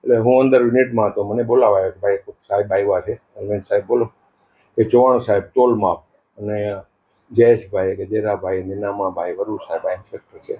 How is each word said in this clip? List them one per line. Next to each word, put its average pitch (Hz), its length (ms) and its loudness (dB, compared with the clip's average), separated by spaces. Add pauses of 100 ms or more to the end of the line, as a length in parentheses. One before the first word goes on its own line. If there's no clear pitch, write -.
એટલે 120 140 2
હું 127 240 4
અંદર 131 200 4
યુનિટમાં 120 480 2
હતો, - 140 -4
મને 107 200 -4
બોલાવાયો 107 480 2
કે - 80 -20
"ભાઈ 101 180 -2 (240)
સાહેબ 101 320 -2
આવ્યા 98 280 0
છે." 107 120 -8
અરવિંદ 101 500 -8
સાહેબ 101 220 -2
બોલો. 117 200 0 (720)
કે 113 60 2
"ચૌહાણ 123 340 4
સાહેબ 104 260 0
તોલ 123 320 2
માપ." 95 280 -2 (340)
અને 104 380 -6 (560)
જયેશભાઈ 104 640 2
કે 98 100 -10
"જેરાભાઈ, 95 580 -4
નીનામાભાઈ, 95 680 -6
વરુ 101 240 -6
સાહેબ - 300 -8
આ 90 40 -2
ઇન્સ્પેક્ટર - 480 -14
છે - 200 -12